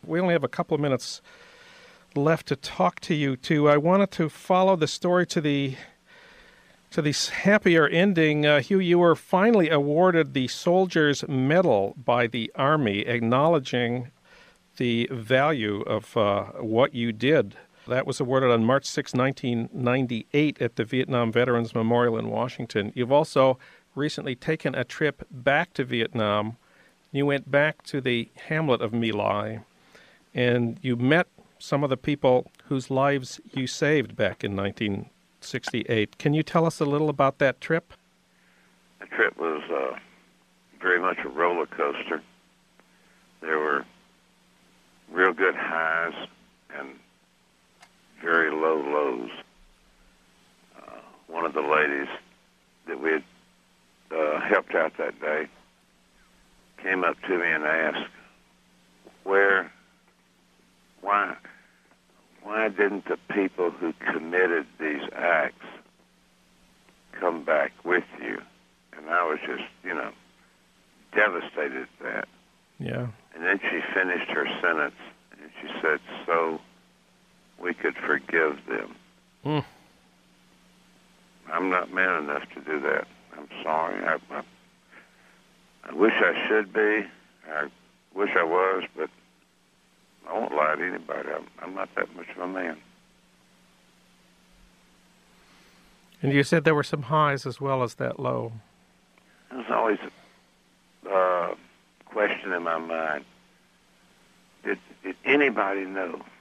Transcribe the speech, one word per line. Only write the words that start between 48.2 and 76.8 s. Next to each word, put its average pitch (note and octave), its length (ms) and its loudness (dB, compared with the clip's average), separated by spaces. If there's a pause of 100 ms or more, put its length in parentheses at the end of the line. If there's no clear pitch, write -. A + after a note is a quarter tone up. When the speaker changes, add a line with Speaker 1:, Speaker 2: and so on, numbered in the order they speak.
Speaker 2:
low D#2 260 0
lows. C#2+ 520 -2 (1500)
Uh, - 140 -20 (360)
one E2 180 -4
of D2+ 80 -2
the D2+ 80 -2
ladies D2 460 0 (800)
that D#2 120 -8
we D#2+ 120 0
had, D#2 120 0 (880)
uh, D#2 280 0
helped - 340 0
out D#2+ 240 0
that - 220 -6
day D2+ 260 -4 (1400)
came F#2+ 220 -2
up E2+ 200 0
to F#2+ 140 -2
me E2+ 140 0
and D#2 140 -2
asked, D#2 440 -2 (1120)
"Where, G2 480 4 (1300)
why, G2 340 0 (1080)
why G#2+ 260 -2
didn't G2+ 400 0
the E2+ 80 0 (160)
people F#2 380 0
who E2 200 -6 (220)
committed E2+ 540 0 (120)
these D2+ 240 -6 (100)
acts D#2 520 -2 (1500)
come E2 320 -4
back D2 300 0 (100)
with F2 220 0 (160)
you?" E2 200 -10 (560)
And D#2 120 -18
I F2 180 0
was D2+ 180 -4
just, - 180 -8 (200)
you F#2 100 -8
know, C#2 180 -8 (1000)
devastated E2+ 680 -2
at - 220 -18
that. - 240 -8 (520)
Speaker 1:
Yeah. B2 280 -6 (280)
Speaker 2:
And D#2+ 80 -12
then G2 160 0
she - 220 -4 (120)
finished F2+ 360 -2
her D2+ 160 -2 (160)
sentence, D#2+ 340 -2 (380)
and - 180 -20 (100)
she - 60 -14 (140)
said, D2+ 180 2 (260)
"So E2 360 -2 (1000)